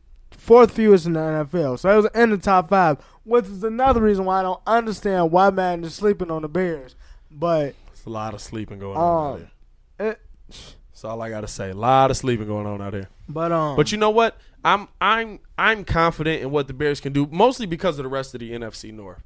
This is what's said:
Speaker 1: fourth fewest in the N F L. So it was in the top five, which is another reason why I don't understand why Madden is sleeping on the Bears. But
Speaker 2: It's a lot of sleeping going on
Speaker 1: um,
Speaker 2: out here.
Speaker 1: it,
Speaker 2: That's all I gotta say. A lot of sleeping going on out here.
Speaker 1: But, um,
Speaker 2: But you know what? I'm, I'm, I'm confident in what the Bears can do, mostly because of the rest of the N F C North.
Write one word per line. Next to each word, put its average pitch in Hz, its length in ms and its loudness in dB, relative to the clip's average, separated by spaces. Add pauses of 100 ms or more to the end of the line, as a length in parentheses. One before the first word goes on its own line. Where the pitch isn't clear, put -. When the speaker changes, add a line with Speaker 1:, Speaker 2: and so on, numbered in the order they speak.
(320)
Speaker 1:
fourth 233 400 8
fewest 202 340 6
in 170 60 -2
the 160 80 0
N 156 140 -2
F 151 200 -4
L. 139 220 0
So 180 140 -2
it 208 60 6
was 214 180 4
in 233 160 4
the 208 80 0
top 185 300 2
five, 175 300 4 (260)
which 220 220 0
is 196 160 -14
another 233 380 2
reason 202 240 2
why 190 160 0
I - 20 0
don't 185 240 -4
understand 202 640 0
why 185 200 4
Madden 180 340 -2
is 160 100 -10
sleeping 196 360 -2
on 160 120 -6
the 151 60 -8
Bears. 151 480 -6 (340)
But 151 440 -2 (180)
Speaker 2:
It's - 140 -20
a 117 40 -12
lot 110 240 -8
of 104 60 -12
sleeping 104 400 -12
going 98 160 -10
on 165 300 0
Speaker 1:
um, 135 80 -8
Speaker 2:
out 90 40 -12 (600)
here. 214 120 -4
Speaker 1:
it, 226 100 -10 (720)
Speaker 2:
That's - 140 -20
all 113 180 -8
I 113 80 -8
gotta 107 180 -8
say. 98 220 -8
A 95 40 -10
lot 131 360 4
of 127 60 -2
sleeping 113 320 -2
going 104 180 -4
on 101 160 -8
out 101 120 -8
here. 98 140 -10 (200)
Speaker 1:
But, 165 240 -4
um, 156 240 -2
Speaker 2:
But 151 160 0
you 208 60 -4
know 214 120 2
what? 226 280 2 (260)
I'm, 190 240 0 (120)
I'm, 214 380 -2 (180)
I'm 202 280 0
confident 160 580 -2
in 131 80 -6
what 143 160 -2
the 135 80 -12
Bears 143 260 -4
can 139 120 -8
do, 143 180 0
mostly 202 360 0
because 165 340 -4
of - 40 -8
the 131 40 -8
rest 135 260 -8
of 120 60 -12
the 117 140 -12
N 117 100 -10
F 110 100 -12
C 110 160 -16
North. 101 360 -18